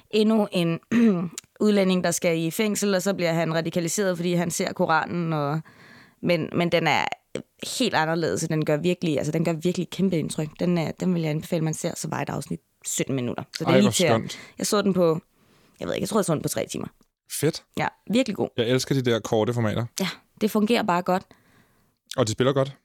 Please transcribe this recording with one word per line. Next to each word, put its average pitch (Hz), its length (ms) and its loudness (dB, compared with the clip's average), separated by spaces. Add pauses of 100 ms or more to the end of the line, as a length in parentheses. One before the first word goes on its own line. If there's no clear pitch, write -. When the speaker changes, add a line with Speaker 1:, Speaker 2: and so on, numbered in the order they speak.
(120)
Speaker 1:
endnu 214 400 4
en 170 280 0 (120)
<clears throat> 202 680 2
udlænding, 190 440 4
der 175 80 0
skal 165 280 0
i 165 120 0
fængsel, 202 440 0
og 180 60 0
så 196 120 0
bliver 170 200 0
han 160 200 0
radikaliseret, 175 640 0
fordi 175 160 0
han 170 180 0
ser - 220 -4
Koranen. 165 600 0
Og... 151 280 -2 (600)
Men, 170 320 0
men 170 180 0
den 165 160 2
er 120 180 2 (720)
helt 240 140 2
anderledes, 160 500 0
og 160 60 -6
den 156 160 0
gør 151 120 2
virkelig, 170 400 0
altså, 147 140 -2
den 165 140 0
gør 170 80 0
virkelig 175 360 -2
kæmpe 180 300 0
indtryk. 156 300 -4 (100)
Den 175 180 2
er, 156 140 -2
den 180 220 -2
vil 170 80 0
jeg 156 100 -2
anbefale, 156 320 -2
man 156 100 0
ser, - 220 -4
så - 120 -8
var 135 140 -4
et 143 80 -6
afsnit 156 300 -6 (260)
sytten - 300 -4
minutter. 123 280 -4 (140)
Så - 60 -6
det 165 60 0
er - 20 4
Speaker 2:
Ej, - 40 4
Speaker 1:
lige - 100 6
Speaker 2:
hvor 117 60 2
Speaker 1:
til 175 140 0
at, 147 60 2
Speaker 2:
skønt. 104 280 -2 (180)
Speaker 1:
jeg - 100 -4
så 208 140 2
den 196 120 0
på, 165 280 2 (580)
jeg - 80 -6
ved - 80 -2
ikke, - 80 -2
jeg 190 60 -4
tror, 220 100 0
jeg 190 60 0
så 170 80 0
den 139 80 -2
på 147 80 -4
tre - 180 -4
timer. - 200 -8 (440)
Speaker 2:
Fedt. - 320 -2 (140)
Speaker 1:
Ja, 156 100 -2 (240)
virkelig 233 240 2
god. - 220 -2
Speaker 2:
Jeg 113 100 0
elsker 127 280 0
de 135 60 2
der 117 180 2
korte 110 340 2
formater. 113 320 0 (140)
Speaker 1:
Ja, 190 80 0 (340)
det 208 100 2
fungerer 220 320 2
bare 180 180 0
godt. 180 220 -2 (960)
Speaker 2:
Og 123 100 2
de 110 40 -4
spiller 127 220 2
godt. 135 320 -2